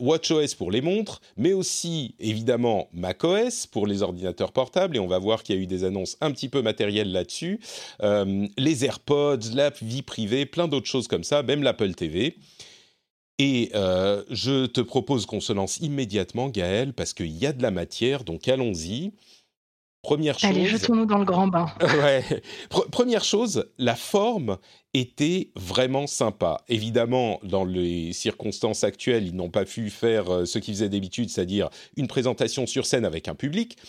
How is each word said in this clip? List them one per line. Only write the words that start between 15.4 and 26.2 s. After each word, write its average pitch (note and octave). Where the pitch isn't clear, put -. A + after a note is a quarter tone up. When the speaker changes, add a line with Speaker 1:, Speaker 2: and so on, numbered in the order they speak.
Speaker 1:
lance G2
immédiatement, B2+
Gaël, G#2
parce F2
qu'il E2+
y E2
a D3+
de B2+
la A#2+
matière, A2+
donc E2+
allons-y. A#2+
Première D3+
Speaker 2:
Allez, F#3
Speaker 1:
chose G#3+
Speaker 2:
jetons-nous A3+
dans G#3
le G3+
grand F#3+
bain. E3+
Speaker 1:
<laughs> -
Ouais. C#3+
Pre-, -
première A#3+
chose, G3+
la A#2+
forme G3
était D3
vraiment B2+
sympa. G2+